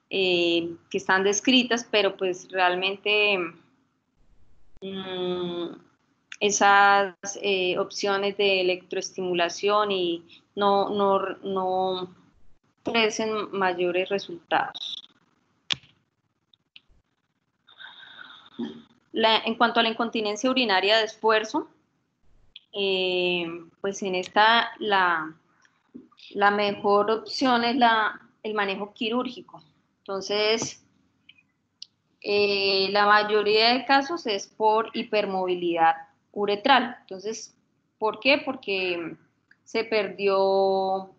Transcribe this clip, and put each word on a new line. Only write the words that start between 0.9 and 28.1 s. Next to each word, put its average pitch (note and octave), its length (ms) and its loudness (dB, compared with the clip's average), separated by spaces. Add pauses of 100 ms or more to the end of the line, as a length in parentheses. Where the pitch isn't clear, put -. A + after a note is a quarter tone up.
están F#3+ 260 2
descritas, A#3+ 680 2
pero G3 280 0
pues F3+ 340 -6
realmente, G3 840 0 (1400)
mm, F3+ 880 -6 (760)
esas, G3+ 720 4 (260)
eh, F#3 380 -2
opciones G3+ 560 -2
de G3 240 2
electroestimulación F#3 1300 -2
y F3 340 -2 (300)
no, G3+ 340 4
no, G3 300 2 (220)
no F#3 720 -2 (680)
ofrecen A3 720 -2
mayores F3+ 560 -2
resultados. - 920 -6 (4000)
La, A3 240 4
en A3+ 180 -4
cuanto A3+ 240 2
a A3+ 40 6
la A3+ 60 0
incontinencia A3+ 600 -4
urinaria G#3+ 460 2
de A3 80 2
esfuerzo, A3 640 0 (1080)
eh, F3+ 680 -2 (340)
pues G3 220 -6
en F#3+ 120 -4
esta A3 640 4
la, F3 540 0 (1000)
la G3+ 200 2
mejor G3+ 580 2
opción A#3 540 0
es A#3+ 140 0
la, A3+ 440 2 (220)